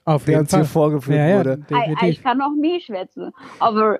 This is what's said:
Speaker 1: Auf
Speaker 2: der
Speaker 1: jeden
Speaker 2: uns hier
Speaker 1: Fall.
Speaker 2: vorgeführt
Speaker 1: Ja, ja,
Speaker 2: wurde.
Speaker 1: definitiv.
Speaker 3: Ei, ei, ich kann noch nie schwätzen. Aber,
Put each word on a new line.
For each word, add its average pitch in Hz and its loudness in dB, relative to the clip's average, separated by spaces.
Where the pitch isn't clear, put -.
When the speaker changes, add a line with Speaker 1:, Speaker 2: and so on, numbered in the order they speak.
Speaker 1:
Auf 151 0
Speaker 2:
der 156 2
Speaker 1:
jeden 156 4
Speaker 2:
uns 147 -2
hier 190 2
Speaker 1:
Fall. 170 2
Speaker 2:
vorgeführt 151 0
Speaker 1:
Ja, 147 2
ja, 196 4
Speaker 2:
wurde. 131 0
Speaker 1:
definitiv. 151 -2
Speaker 3:
Ei, - 2
ei, 170 2
ich - -6
kann 247 0
noch 285 -2
nie 320 -2
schwätzen. 190 -12
Aber, 220 2